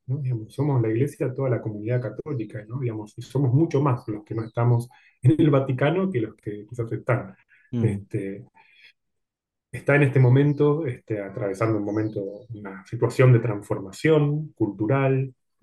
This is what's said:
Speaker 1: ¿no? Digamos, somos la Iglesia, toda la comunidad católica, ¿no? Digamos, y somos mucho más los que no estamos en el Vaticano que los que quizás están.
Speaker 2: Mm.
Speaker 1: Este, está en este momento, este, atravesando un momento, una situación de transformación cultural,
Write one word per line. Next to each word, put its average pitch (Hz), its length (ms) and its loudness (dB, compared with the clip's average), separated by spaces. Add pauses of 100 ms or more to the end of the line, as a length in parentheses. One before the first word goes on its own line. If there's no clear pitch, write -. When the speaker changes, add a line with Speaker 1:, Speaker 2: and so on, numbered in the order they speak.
Speaker 1:
¿no? 131 120 -4
Digamos, 120 340 -6
somos 139 280 0
la 110 80 0
Iglesia, 120 440 -2
toda 135 160 -2
la 113 120 -2
comunidad 110 400 -4
católica, 107 680 -8
¿no? 120 120 -10
Digamos, 107 380 -6
y 120 40 -10
somos 135 320 0
mucho 165 280 2
más 131 260 0
los 110 180 -8
que 110 100 -10
no 117 100 -4
estamos 120 440 0 (320)
en 156 180 6
el 151 120 4
Vaticano 139 600 2
que 123 100 -2
los 107 140 -6
que 104 320 -10
quizás 117 240 -8
están. 107 440 -4 (360)
Speaker 2:
Mm. 104 300 -2
Speaker 1:
Este, 98 440 -8 (1300)
está 143 240 0
en 147 80 6
este 135 160 4
momento, 147 640 4
este, 117 360 -6
atravesando 104 560 -2
un 101 80 -4
momento, 104 640 -6
una 98 360 -14
situación 123 480 4
de 113 60 6
transformación 117 1120 0
cultural, 135 800 0 (300)